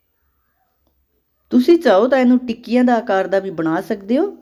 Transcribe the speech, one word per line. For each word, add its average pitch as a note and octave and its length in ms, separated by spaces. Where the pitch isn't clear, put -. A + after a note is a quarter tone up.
ਤੁਸੀਂ B3+ 280
ਚਾਹੋ A3+ 280
ਤਾਂ C4+ 120
ਇਹਨੂੰ B3 200
ਟਿੱਕੀਆਂ A#3+ 440
ਦਾ A#3+ 140
ਆਕਾਰ F#3+ 300
ਦਾ F#3+ 120
ਵੀ F#3+ 120
ਬਣਾ D#3+ 320
ਸਕਦੇ G3+ 340
ਹੋ, F#4+ 140